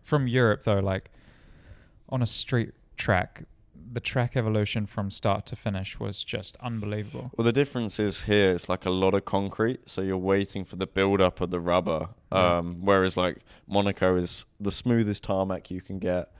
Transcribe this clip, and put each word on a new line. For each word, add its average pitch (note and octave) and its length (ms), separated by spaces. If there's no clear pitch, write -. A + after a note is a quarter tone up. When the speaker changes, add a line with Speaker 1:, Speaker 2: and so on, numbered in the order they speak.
Speaker 1:
From C#3+ 240
Europe A#2 340
though, G2+ 160
like, F#2+ 320
on B2+ 140
a A#2 40
street - 480
track, - 460
the A#2+ 60
track - 380
evolution A2 500
from G2 240
start G2+ 360
to G2+ 100
finish G2 420
was G#2+ 240
just - 380
unbelievable. G#2+ 760
Speaker 2:
Well, A#2 80
the A#2 80
difference B2 460
is G#2 240
here, G2+ 300
it's, F2 160
like, F#2 180
a F#2 40
lot F#2 240
of G2 100
concrete, G#2 560
so - 100
you're F#2+ 160
waiting G2 480
for - 120
the F#2 100
build-up G2 540
of F2+ 100
the F2+ 80
rubber. F2 520
Speaker 1:
Yeah. F2+ 280
Speaker 2:
Um, E2+ 260
whereas, F#2+ 320
like, F2+ 220
Monaco G2 500
is F2 300
the G2+ 100
smoothest A2+ 540
tarmac F#2+ 480
you F#2 80
can F#2+ 180
get. F2+ 420